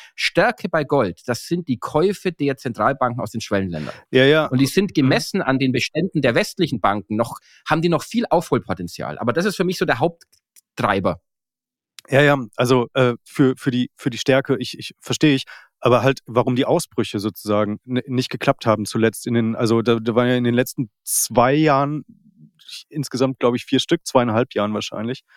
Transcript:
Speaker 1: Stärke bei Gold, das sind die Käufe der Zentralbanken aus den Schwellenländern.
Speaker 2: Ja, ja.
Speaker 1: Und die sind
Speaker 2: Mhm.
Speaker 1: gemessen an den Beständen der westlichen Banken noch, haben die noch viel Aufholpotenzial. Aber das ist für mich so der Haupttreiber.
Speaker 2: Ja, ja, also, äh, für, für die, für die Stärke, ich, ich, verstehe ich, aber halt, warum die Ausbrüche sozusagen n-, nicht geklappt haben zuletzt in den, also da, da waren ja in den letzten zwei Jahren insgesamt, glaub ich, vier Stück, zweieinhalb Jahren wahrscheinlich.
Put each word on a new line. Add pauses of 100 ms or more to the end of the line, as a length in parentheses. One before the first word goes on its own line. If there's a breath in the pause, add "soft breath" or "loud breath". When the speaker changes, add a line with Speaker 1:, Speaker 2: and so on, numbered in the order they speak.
(140)
Speaker 1:
Stärke
bei
Gold,
das
sind
die
Käufe
der
Zentralbanken
aus
den
Schwellenländern. (160 loud breath)
Speaker 2:
Ja,
ja.
Speaker 1:
Und
die
sind
Speaker 2:
Mhm.
Speaker 1:
gemessen
an
den
Beständen
der
westlichen
Banken
noch, (320 soft breath)
haben
die
noch
viel
Aufholpotenzial.
Aber
das
ist
für
mich
so
der
Haupttreiber. (880)
Speaker 2:
Ja,
ja, (200)
also,
äh, (100)
für,
für
die,
für
die
Stärke,
ich,
ich,
verstehe
ich, (360 loud breath)
aber
halt,
warum
die
Ausbrüche
sozusagen
n-,
nicht
geklappt
haben
zuletzt
in
den,
also
da,
da
waren
ja
in
den
letzten (140)
zwei
Jahren (840 loud breath)
insgesamt,
glaub
ich,
vier
Stück,
zweieinhalb
Jahren
wahrscheinlich. (140 soft breath)